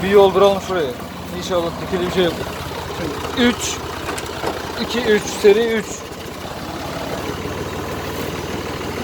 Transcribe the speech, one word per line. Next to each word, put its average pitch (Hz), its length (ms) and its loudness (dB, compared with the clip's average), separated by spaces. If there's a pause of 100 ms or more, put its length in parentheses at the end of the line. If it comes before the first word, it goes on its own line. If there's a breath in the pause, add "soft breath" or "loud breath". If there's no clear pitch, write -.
Bir 190 60 0
yolduralım 196 580 8
şuraya. 170 240 0 (460)
İnşallah 175 320 0 (120)
dikili 180 260 -2
bir 180 60 -2
şey 185 100 4
yok. 170 100 2 (640)
Şimdi 240 520 0
üç, - 280 -4 (1040)
iki, 226 180 -2
üç, 220 240 4 (180)
seri 208 180 10
üç. 226 260 2 (3250)